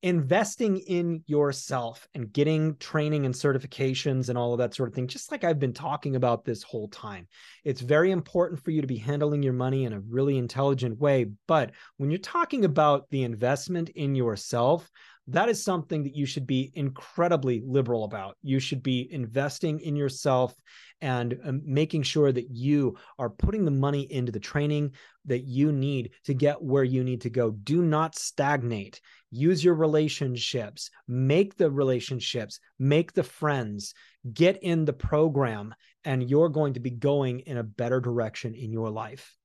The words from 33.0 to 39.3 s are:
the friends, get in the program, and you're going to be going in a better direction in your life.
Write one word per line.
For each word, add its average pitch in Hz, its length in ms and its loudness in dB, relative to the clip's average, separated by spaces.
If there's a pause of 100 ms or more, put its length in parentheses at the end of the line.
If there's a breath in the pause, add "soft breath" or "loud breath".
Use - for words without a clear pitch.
the - 120 2
friends, 113 720 -4 (360 soft breath)
get 180 300 4
in 165 240 2
the 147 80 0
program, 135 800 0 (320 soft breath)
and 127 240 -2
you're 156 200 6
going 147 260 0
to 123 40 -8
be 123 120 -4
going 127 500 0
in 131 160 -8
a 117 60 -2
better 120 360 -2
direction 117 540 -4
in 117 180 -8
your 113 200 -4
life. 110 540 -12